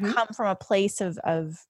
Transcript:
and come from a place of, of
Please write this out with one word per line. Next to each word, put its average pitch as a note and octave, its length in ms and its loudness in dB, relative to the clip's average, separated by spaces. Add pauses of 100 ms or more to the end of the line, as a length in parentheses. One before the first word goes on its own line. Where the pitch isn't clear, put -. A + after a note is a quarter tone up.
and G#3 100 0
come A#3 140 2
from G#3+ 200 -2
a F#3+ 80 2
place G3 440 2
of, F3+ 240 -2
of D#3+ 320 0 (140)